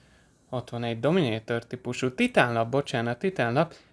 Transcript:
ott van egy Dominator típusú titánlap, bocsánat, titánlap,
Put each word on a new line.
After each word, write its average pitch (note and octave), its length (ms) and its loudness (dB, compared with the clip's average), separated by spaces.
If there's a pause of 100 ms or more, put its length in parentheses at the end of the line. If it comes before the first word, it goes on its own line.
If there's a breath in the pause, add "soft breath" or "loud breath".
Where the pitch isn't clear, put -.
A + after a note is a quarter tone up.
(500 soft breath)
ott B2 200 -6
van A#2 140 -6
egy A#2 160 -2
Dominator A#2+ 640 0
típusú B2+ 500 -4
titánlap, A#2+ 540 2
bocsánat, A#2+ 500 -2
titánlap, D#3+ 560 0 (180 loud breath)